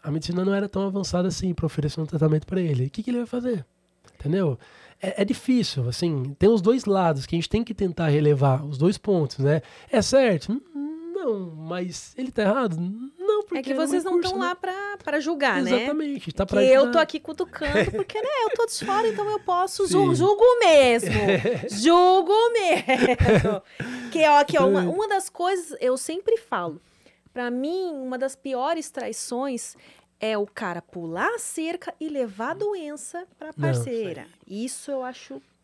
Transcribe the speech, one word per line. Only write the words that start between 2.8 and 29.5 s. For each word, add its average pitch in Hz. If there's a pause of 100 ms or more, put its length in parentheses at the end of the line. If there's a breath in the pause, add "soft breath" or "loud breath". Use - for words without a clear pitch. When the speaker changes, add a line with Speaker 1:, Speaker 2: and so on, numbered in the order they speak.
Speaker 1:
O 139
que 220
que 254
ele 240
vai 240
fazer? 240 (540)
Entendeu? 156 (420 loud breath)
É, 196
é -
difícil, 202
assim, 143
tem 190
os 226
dois 233
lados 175
que 165
a -
gente 165
tem 220
que 226
tentar 175
relevar, 143
os 147
dois 165
pontos, 175
né? 139 (260 loud breath)
É 226
certo? 226
N-, 262 (540)
não, 220
mas 170
ele 262
tá 220
errado? 208 (420)
Não, 415
porque 359
Speaker 2:
É 269
que 262
Speaker 1:
era 285
um 320
Speaker 2:
vocês 339
não 370
Speaker 1:
recurso, 349
Speaker 2:
tão 381
Speaker 1:
né? 359
Speaker 2:
lá 359
pra, 392
pra 302
julgar, 277
né? - (120)
Speaker 1:
Exatamente, 285
tá 190
Speaker 2:
Que -
Speaker 1:
pra 202
Speaker 2:
eu 262
Speaker 1:
ajudar. 240
Speaker 2:
tô 330
aqui 320
cutucando, 302
porque, 427
né, 466 (160)
eu 427
tô 466
de -
fora, 427
então 415
eu 415
posso, 370
ju-, 370
Speaker 1:
Sim. 349
Speaker 2:
julgo 403 (160)
mesmo, 262 (300)
Speaker 1:
<laughs> 214
Speaker 2:
julgo 349 (200)
mesmo. 247 (480 loud breath)
Que, 311
ó, 294
aqui, 285
ó, 269
uma, 190
Speaker 1:
Então 240
Speaker 2:
uma 415
das 392
coisas, 349
eu 254
sempre 381
falo, 175 (520 soft breath)
pra 247
mim, 330
uma 262
das 262
piores 277
traições 240 (420 soft breath)